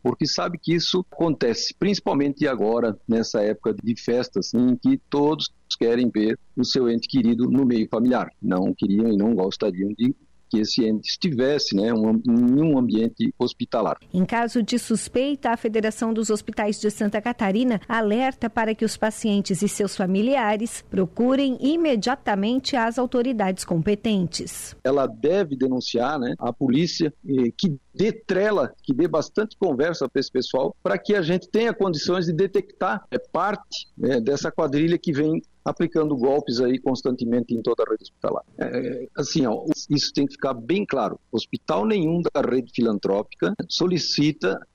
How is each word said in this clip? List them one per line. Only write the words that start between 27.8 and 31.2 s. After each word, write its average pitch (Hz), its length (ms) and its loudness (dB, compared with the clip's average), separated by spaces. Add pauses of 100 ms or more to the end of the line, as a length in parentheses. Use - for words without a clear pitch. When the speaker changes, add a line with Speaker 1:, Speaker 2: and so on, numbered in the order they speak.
Speaker 1:
dê 208 180 0
trela, 196 680 0
que 139 100 -4
dê 143 140 2
bastante 160 500 -2
conversa 156 520 0
pra - 100 -2
esse - 140 -4
pessoal, 131 500 -2
pra 190 160 -2
que 208 160 0
a 196 80 2